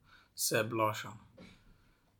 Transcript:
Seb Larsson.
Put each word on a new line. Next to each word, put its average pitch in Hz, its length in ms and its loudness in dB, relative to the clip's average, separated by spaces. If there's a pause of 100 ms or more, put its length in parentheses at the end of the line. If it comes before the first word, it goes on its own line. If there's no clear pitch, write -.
(360)
Seb 113 380 0
Larsson. 107 380 0 (1080)